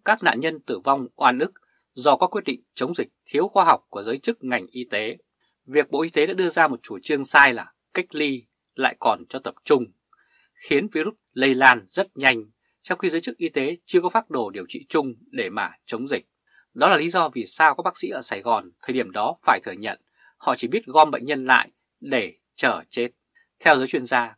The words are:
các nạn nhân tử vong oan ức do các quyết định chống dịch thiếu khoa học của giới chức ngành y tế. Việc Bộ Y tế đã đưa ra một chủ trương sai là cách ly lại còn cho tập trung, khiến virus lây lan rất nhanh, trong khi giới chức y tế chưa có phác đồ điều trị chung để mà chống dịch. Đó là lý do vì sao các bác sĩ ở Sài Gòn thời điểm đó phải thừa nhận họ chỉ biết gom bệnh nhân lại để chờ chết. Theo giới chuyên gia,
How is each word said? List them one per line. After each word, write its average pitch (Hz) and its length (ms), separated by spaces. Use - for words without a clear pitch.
các 220 180
nạn 127 180
nhân 156 200
tử 110 240
vong 135 320
oan 127 220
ức 165 140
do 135 240
các 185 100
quyết 196 180
định 127 180
chống 170 200
dịch - 140
thiếu 170 220
khoa 190 160
học - 240
của 101 140
giới 117 160
chức 233 260
ngành 120 220
y 123 240
tế. 107 280
Việc 139 220
Bộ 143 120
Y 165 80
tế 156 160
đã 185 80
đưa 185 140
ra 160 200
một 123 140
chủ 101 200
trương 139 220
sai 139 300
là 101 180
cách 180 200
ly 139 320
lại 131 240
còn 104 300
cho - 100
tập - 160
trung, 131 200
khiến - 340
virus 165 260
lây 131 220
lan 123 320
rất - 300
nhanh, 127 280
trong 175 160
khi 180 120
giới 165 100
chức 247 160
y 165 120
tế 147 360
chưa 180 160
có 180 80
phác 226 220
đồ 120 200
điều 95 180
trị - 200
chung 135 260
để 104 200
mà 101 200
chống 120 240
dịch. 131 200
Đó 143 140
là 185 80
lý 160 120
do 170 200
vì 123 180
sao 151 280
các 170 80
bác 180 140
sĩ - 120
ở 135 140
Sài 98 180
Gòn 98 300
thời 127 120
điểm 107 160
đó 107 320
phải 98 220
thừa 98 80
nhận 101 280
họ 131 180
chỉ 120 140
biết 208 180
gom 151 240
bệnh 139 140
nhân 135 200
lại 131 260
để 117 360
chờ 104 340
chết. 120 220
Theo 156 160
giới 131 100
chuyên 131 200
gia, 120 320